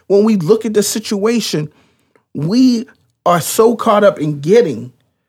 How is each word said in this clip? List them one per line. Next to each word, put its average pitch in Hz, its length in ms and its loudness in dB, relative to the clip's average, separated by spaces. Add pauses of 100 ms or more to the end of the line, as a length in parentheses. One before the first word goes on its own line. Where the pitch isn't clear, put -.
When 202 160 2
we 220 140 2
look 190 280 0
at 214 80 -4
the 214 80 2
situation, 202 920 -4 (600)
we 233 540 0 (380)
are 175 160 2
so 226 340 2
caught 208 280 0
up 196 140 2
in 151 220 -6
getting, 143 520 0 (380)